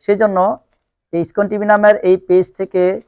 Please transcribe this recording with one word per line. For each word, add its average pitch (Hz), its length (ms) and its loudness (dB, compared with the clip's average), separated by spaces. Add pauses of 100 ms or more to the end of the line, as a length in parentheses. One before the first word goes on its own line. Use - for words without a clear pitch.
সেই 202 100 0
জন্য 202 420 -2 (540)
এই 170 100 -4
ইসকন 202 260 -4
টিভি 208 180 -6
নামের 208 300 4
এই 185 220 2
পেজ 185 400 0
থেকে 185 500 -4